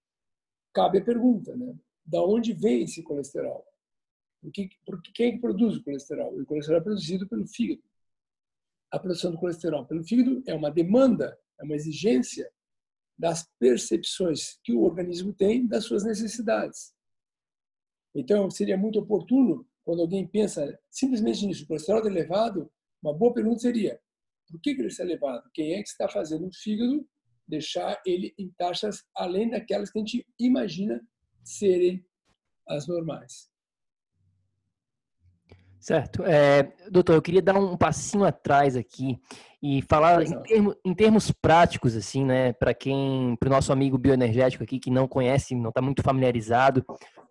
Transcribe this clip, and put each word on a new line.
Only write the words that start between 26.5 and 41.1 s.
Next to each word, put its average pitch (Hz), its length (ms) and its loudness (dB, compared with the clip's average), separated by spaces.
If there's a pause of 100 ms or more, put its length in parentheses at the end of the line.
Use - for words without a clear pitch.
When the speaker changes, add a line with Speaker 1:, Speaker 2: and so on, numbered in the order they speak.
Speaker 1:
fígado 240 540 -4 (400)
deixar - 580 -6
ele 185 320 -4
em 185 200 -10
taxas 180 460 -6 (120)
além 196 340 -2
daquelas 208 420 -6
que 220 80 -6
a - 20 -2
gente 233 240 -6 (140)
imagina 233 640 0 (420)
serem 185 640 0 (640)
as 147 200 -6
normais? 165 600 -8 (2250)
Speaker 2:
Certo. 160 440 -4
É, 143 380 6 (300)
doutor, 180 240 6
eu 156 80 6
queria 180 180 2
dar 190 140 4
um 196 200 0
passinho 170 480 0
atrás 143 520 4
aqui 127 440 -6 (440)
e 139 180 0
falar 160 360 6
Speaker 1:
Pois 156 120 2
Speaker 2:
em 175 60 -4
Speaker 1:
não. - 80 -10
Speaker 2:
termo, 208 320 4 (100)
em 185 80 0
termos 214 380 4